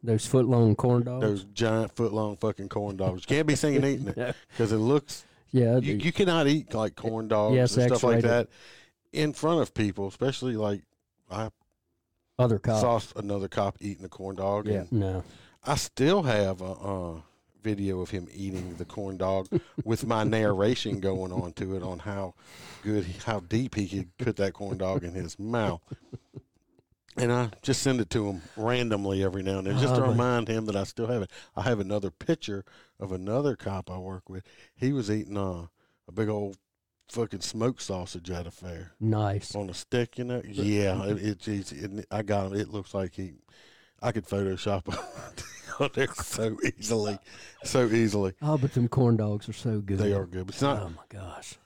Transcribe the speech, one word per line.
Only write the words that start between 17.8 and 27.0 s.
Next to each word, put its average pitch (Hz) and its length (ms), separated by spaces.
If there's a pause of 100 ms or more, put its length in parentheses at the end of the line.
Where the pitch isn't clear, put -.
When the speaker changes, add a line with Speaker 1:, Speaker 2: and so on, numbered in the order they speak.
Speaker 2:
of 90 120
him 90 200
eating 92 440
the 85 100
corn 98 320
dog 95 300 (180)
<laughs> - 180
with 110 220
my 113 180
narration 107 760
going 95 320
on 90 220
to 95 220
it 92 60
on 90 160
how 98 380 (480)
good, 104 220
he, 90 100 (100)
how 110 140
deep 113 340
he 101 140
could 90 320
put 117 160
that 98 180
corn 95 240
dog 95 260
in 87 120
his 87 240
mouth. 104 420 (1400)